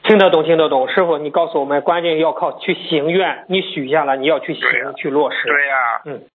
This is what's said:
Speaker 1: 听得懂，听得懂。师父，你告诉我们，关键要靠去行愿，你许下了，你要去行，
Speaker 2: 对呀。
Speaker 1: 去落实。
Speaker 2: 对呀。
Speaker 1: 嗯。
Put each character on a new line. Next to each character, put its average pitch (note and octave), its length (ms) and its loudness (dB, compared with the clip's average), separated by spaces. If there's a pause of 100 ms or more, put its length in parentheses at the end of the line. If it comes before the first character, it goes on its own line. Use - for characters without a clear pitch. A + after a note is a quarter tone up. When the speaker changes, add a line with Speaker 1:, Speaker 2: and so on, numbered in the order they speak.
Speaker 1:
听 G#3+ 140 6
得 F#3+ 120 6
懂， D#3 160 4
听 E3 120 4
得 D#3 120 2
懂。 C3 180 0
师 F#3+ 160 0
父， E3 140 0
你 D3 120 -6
告 E3 180 0
诉 D3+ 120 -2
我 C#3 60 -2
们， C#3+ 160 0
关 F3 200 0
键 E3+ 160 0
要 D#3+ 140 2
靠 - 280 -4
去 F#3 160 -4
行 D#3 360 -2
愿， F3 380 0
你 F#3+ 120 0
许 D#3 280 -8
下 D3 160 2
了， C#3 100 0
你 C3+ 100 -6
要 D3+ 140 2
去 - 140 -8
行， - 80 -8
Speaker 2:
对 B2 180 0
呀。 C3 160 -8
Speaker 1:
去 - 140 -6
落 C#3+ 240 0
实。 - 160 -4
Speaker 2:
对 C#3+ 180 2
呀。 B2+ 380 -2
Speaker 1:
嗯。 C3+ 180 -12 (160)